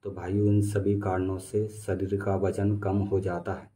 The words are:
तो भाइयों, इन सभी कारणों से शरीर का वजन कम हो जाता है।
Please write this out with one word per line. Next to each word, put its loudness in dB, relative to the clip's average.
तो -8
भाइयों, 0
इन 6
सभी 2
कारणों 0
से -2
शरीर -4
का 0
वजन 0
कम 0
हो 0
जाता -4
है। -12